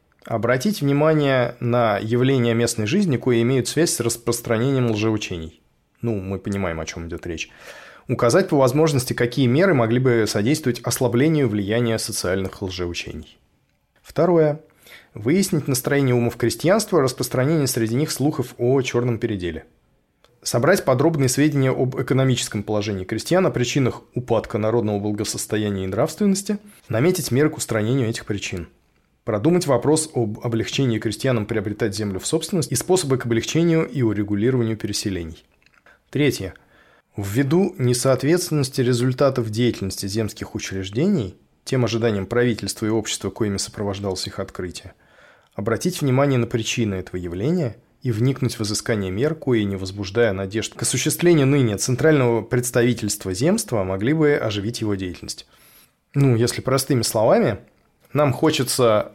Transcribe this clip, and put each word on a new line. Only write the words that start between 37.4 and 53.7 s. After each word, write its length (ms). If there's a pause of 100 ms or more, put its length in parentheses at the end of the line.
несоответственности 1000
результатов 720
деятельности 560
земских 500
учреждений 800 (260)
тем 220
ожиданиям 420
правительства 580
и 60
общества, 400
коими 260
сопровождалось 720
их 120
открытие, 540 (640)
обратить 480
внимание 360
на 80
причины 500
этого 200
явления 640 (240)
и 100
вникнуть 460
в 60
изыскание 460
мер, 240
кои, 280
не 140
возбуждая 580
надежд 400
к 80
осуществлению 640
ныне 320
центрального 640
представительства 880
земства, 500